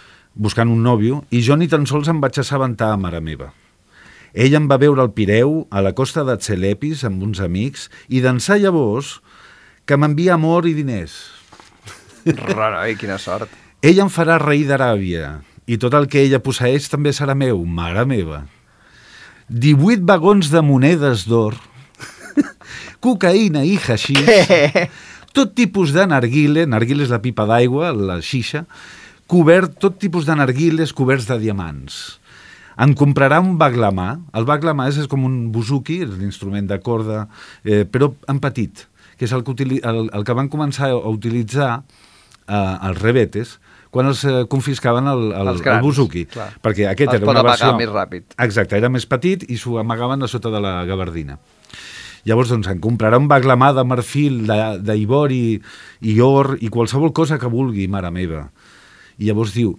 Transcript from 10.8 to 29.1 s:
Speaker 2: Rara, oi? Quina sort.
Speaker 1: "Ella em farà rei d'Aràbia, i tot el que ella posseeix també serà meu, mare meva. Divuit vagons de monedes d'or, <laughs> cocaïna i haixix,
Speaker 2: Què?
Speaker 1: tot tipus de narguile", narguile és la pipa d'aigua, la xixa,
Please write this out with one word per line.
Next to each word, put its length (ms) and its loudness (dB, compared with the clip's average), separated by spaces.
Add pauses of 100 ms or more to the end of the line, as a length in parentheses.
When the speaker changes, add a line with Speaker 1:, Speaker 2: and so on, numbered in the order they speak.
Speaker 2:
Rara, 640 -2
oi? 100 -4
Quina 220 -8
sort. 320 -8 (340)
Speaker 1:
"Ella 220 6
em 40 0
farà 280 2
rei 260 2
d'Aràbia, 760 -2 (240)
i 140 -2
tot 160 0
el 140 4
que 140 2
ella 180 4
posseeix 480 -2
també 260 -2
serà 200 -2
meu, 320 0
mare 400 -2
meva. 380 -4 (1000)
Divuit 580 4
vagons 480 4
de 120 4
monedes 640 4
d'or, 320 0 (720)
<laughs> 0 - (680)
cocaïna 640 2
i 100 2
haixix, 460 0
Speaker 2:
Què? 640 4 (420)
Speaker 1:
tot 260 0
tipus 380 0
de 120 4
narguile", 600 2
narguile 360 0
és 80 -2
la 100 -2
pipa 260 -2
d'aigua, 440 2
la 300 -2
xixa, 440 -6 (580)